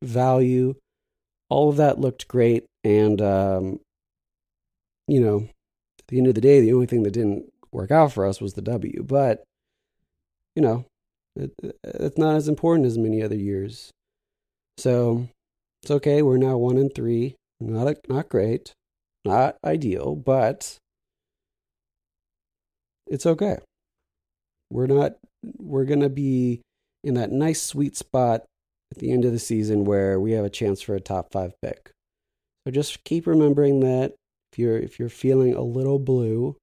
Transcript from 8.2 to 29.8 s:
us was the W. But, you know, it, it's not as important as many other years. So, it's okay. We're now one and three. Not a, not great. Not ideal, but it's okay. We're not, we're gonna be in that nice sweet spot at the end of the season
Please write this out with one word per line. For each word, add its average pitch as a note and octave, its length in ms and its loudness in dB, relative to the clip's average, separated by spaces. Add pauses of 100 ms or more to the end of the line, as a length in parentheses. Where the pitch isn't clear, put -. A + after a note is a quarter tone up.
us G2 160 -2
was G2+ 120 -8
the G2+ 80 -10
W. G2+ 420 -6
But, C3+ 400 0 (1120)
you D#3 80 0
know, A#2+ 220 0 (500)
it, C#3 160 -10 (320)
it's - 340 -6
not D#3 200 2
as D3+ 100 -2
important D3+ 400 2
as A#2 100 -2
many A2 240 0
other G#2+ 140 -4
years. G2+ 560 -8 (880)
So, A#2+ 480 0 (560)
it's - 80 -6
okay. D3 320 2
We're C3 140 4
now C3 200 0
one B2 200 0
and C3+ 180 0
three. A#2+ 400 -4 (240)
Not A2+ 280 -4
a, D3+ 100 -2 (100)
not - 220 -4
great. A2 440 -2 (500)
Not F#3+ 400 2
ideal, D3+ 520 -4
but C3 640 -2 (2250)
it's - 220 -4
okay. E3+ 300 0 (1120)
We're B2 160 -4
not, C#3+ 300 2 (400)
we're C3+ 280 -4
gonna C#3+ 240 0
be C3 520 -2 (420)
in C3+ 100 -2
that A#2 180 -2
nice D#3 300 -2
sweet C#3+ 340 -4
spot A#2+ 480 -2 (480)
at - 80 -18
the B2+ 120 -4
end B2 140 2
of A#2+ 60 2
the A#2 80 -4
season G#2+ 460 -2